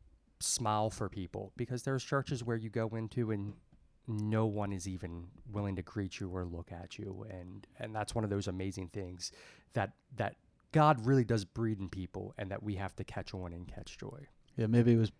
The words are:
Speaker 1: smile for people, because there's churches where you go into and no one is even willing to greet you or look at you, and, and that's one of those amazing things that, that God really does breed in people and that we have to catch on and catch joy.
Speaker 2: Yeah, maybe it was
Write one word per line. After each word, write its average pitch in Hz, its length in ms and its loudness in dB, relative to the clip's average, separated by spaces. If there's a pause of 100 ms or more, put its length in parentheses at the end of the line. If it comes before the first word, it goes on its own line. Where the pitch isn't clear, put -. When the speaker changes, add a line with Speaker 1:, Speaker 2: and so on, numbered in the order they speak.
(400)
Speaker 1:
smile 107 500 2
for 104 180 -4
people, 98 480 -6
because 123 260 -4
there's 135 220 0
churches 139 380 0
where 117 140 0
you 110 140 -4
go 113 180 0
into 113 420 -2
and 101 220 -2 (540)
no 110 400 2
one 104 260 0
is 95 160 -4
even 87 380 -6 (260)
willing 101 240 -2
to 92 60 -4
greet 98 360 -4
you 95 120 -4
or 90 160 -2
look 85 260 -6
at 87 260 -12
you, 101 320 -8
and, 95 360 -12 (120)
and 110 160 -8
that's 107 200 -4
one 113 100 2
of 101 60 0
those 101 160 2
amazing 95 420 -4
things 90 440 -8 (420)
that, 101 160 2 (260)
that 101 200 -2 (360)
God 151 340 6
really 131 180 8
does 110 200 2
breed 110 360 0
in 95 80 -4
people 95 500 -6
and 98 120 -4
that 98 120 -4
we 104 140 -2
have 95 200 -4
to 98 80 -6
catch - 300 -6
on 90 180 -6
and 87 140 -10
catch - 320 -12
joy. - 280 -10 (300)
Speaker 2:
Yeah, 117 100 2
maybe 117 260 8
it 117 60 10
was 113 220 6